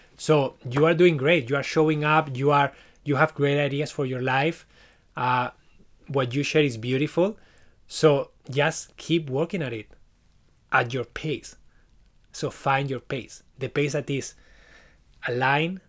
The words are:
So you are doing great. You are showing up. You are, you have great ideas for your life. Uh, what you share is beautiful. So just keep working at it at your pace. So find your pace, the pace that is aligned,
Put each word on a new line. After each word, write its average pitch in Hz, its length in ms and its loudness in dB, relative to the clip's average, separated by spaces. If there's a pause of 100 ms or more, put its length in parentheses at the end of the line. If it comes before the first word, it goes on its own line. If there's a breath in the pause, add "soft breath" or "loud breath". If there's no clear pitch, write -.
(160 soft breath)
So 147 400 2 (120)
you 143 180 2
are 170 80 4
doing 170 220 6
great. 135 320 2
You 139 60 -2
are 139 80 -2
showing 156 400 0
up. 151 340 2
You 139 140 2
are, 143 220 4 (320 soft breath)
you 143 100 0
have 156 180 4
great 143 280 0
ideas 143 320 -2
for 139 140 -4
your 127 160 -6
life. 139 440 0 (500 soft breath)
Uh, 127 340 0 (580)
what 131 260 -2
you 143 80 0
share 151 220 2
is 123 120 -2
beautiful. 143 600 -2 (480 soft breath)
So 143 460 2 (180)
just 143 460 -2
keep 160 340 -2
working 165 320 -4
at 123 100 -6
it 110 160 -10 (840)
at 123 220 2
your 127 120 -4
pace. - 520 -8 (760)
So - 180 -6
find 139 400 -2
your 123 100 -6
pace, - 420 -10 (160)
the 131 100 -6
pace 147 240 -2
that 143 180 -4
is 135 240 -6 (920 soft breath)
aligned, 143 640 0